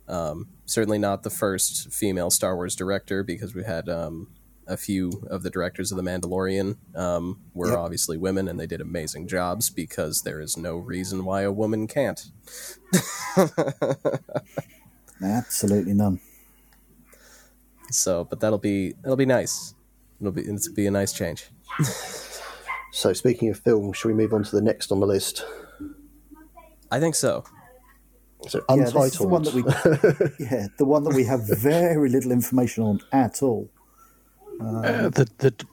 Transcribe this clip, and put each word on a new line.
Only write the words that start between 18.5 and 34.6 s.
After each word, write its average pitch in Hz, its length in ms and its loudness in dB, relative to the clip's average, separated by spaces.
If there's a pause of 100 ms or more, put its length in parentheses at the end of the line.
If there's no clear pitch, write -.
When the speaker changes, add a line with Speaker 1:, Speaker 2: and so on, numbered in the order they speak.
Speaker 1:
be, 98 440 0
that'll 131 140 0
be 135 100 4
nice. - 480 0 (460)
It'll 104 120 -2
be, - 100 -4
it'll - 320 -6
be 101 120 2
a 101 40 2
nice 98 220 2
change. - 360 -6 (300)
<laughs> 135 120 2 (1000)
Speaker 3:
So, - 200 0
speaking 120 380 2
of 101 80 -4
film, 104 340 2
shall - 180 -2
we 110 60 2
move 107 160 2
on 107 100 2
to 104 140 -2
the 101 60 2
next - 280 0
on 98 100 2
the 101 60 4
list? - 380 0 (1500)
Speaker 1:
I 120 80 2
think 156 160 2
so. 101 300 0 (1040)
Speaker 3:
So, - 220 -2
Speaker 2:
Yeah, 131 60 8
this 139 100 6
is 120 80 0
the 147 60 6 (260)
Speaker 3:
Untitled. 185 40 4
Speaker 2:
one 170 120 4
that 151 100 0
we, 123 100 2 (760)
Speaker 3:
<laughs> 139 80 -8
Speaker 2:
yeah, 113 220 -2 (100)
the 143 80 4
one 143 180 6
that 151 100 2
we 131 100 6
have 117 220 0
very 151 600 4
little 123 240 2
information 123 520 2
on 104 160 2 (120)
at 131 300 2
all. 107 260 2 (920)